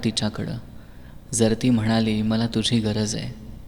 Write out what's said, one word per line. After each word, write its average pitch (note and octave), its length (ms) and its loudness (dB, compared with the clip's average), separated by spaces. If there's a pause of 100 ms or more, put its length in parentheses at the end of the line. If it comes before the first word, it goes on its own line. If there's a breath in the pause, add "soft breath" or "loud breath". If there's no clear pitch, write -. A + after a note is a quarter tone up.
तिच्याकडं, A2 540 -2 (760 loud breath)
जर A2+ 200 4 (100)
ती C3 60 4
म्हणाली, A2 520 4
"मला A2 260 2
तुझी A2+ 320 2
गरज G#2+ 360 0
आहे." - 320 -8 (200)